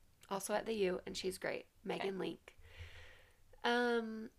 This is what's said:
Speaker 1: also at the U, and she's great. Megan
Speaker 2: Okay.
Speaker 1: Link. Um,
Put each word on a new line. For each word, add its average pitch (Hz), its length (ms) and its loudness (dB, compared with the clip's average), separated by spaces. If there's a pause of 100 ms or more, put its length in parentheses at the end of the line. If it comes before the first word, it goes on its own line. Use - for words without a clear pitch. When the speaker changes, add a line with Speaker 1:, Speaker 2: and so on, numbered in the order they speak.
(300)
Speaker 1:
also 196 240 0
at 208 120 2
the 226 80 0
U, 185 320 4
and 190 100 -6
she's - 220 0
great. - 260 -2 (200)
Megan 185 260 0
Speaker 2:
Okay. 190 80 -2
Speaker 1:
Link. - 360 -4 (1120)
Um, 233 760 2